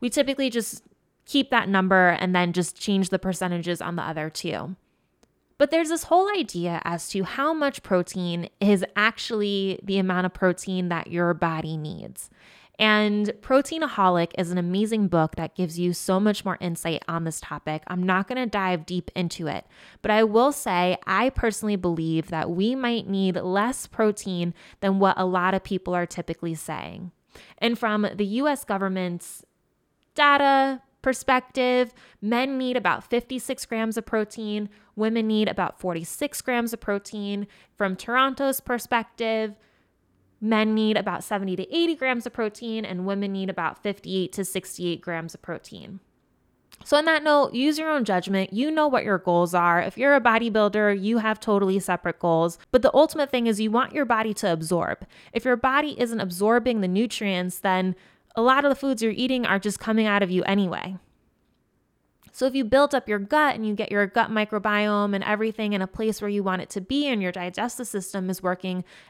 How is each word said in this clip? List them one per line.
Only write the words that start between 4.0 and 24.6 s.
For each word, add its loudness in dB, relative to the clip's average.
other -6
two. -8
But 4
there's 0
this -4
whole 4
idea -4
as -6
to -2
how -2
much -4
protein -2
is 4
actually 0
the 0
amount 2
of -4
protein 0
that -4
your 2
body -2
needs. -10
And 4
Proteinaholic 2
is -2
an 0
amazing 2
book 2
that -6
gives -4
you 2
so 0
much 0
more -4
insight -4
on -4
this -6
topic. -8
I'm -4
not 2
gonna -4
dive -2
deep -6
into -4
it, -6
but 0
I 4
will 4
say 0
I 2
personally -2
believe 0
that -4
we 0
might -4
need 0
less -2
protein -2